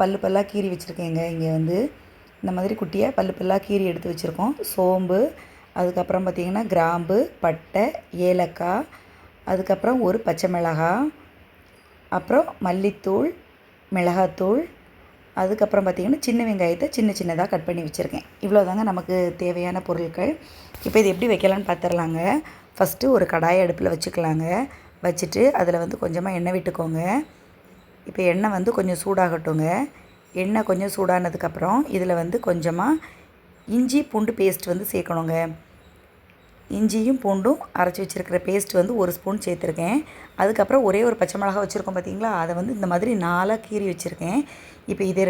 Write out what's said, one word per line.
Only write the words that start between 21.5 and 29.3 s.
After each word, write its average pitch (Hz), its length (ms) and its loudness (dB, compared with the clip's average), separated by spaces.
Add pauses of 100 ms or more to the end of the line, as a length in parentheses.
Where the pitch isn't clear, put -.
பார்த்துடலாங்க. 170 520 0 (560)
ஃபஸ்ட்டு 196 400 2
ஒரு 180 160 4
கடாயை 170 320 4
அடுப்பில் 175 280 0
வச்சுக்கலாங்க. 160 540 -2 (600)
வச்சுட்டு 175 360 0 (180)
அதுல 175 220 2
வந்து 175 200 -6
கொஞ்சமா 175 360 -2
எண்ணெய் 175 180 -2
விட்டுக்கோங்க. 165 440 -4 (1080)
இப்போ - 120 -6 (120)
எண்ணெய் 202 240 0
வந்து 190 220 0
கொஞ்சம் 180 240 0
சூடாகட்டுங்க. 165 640 0 (760)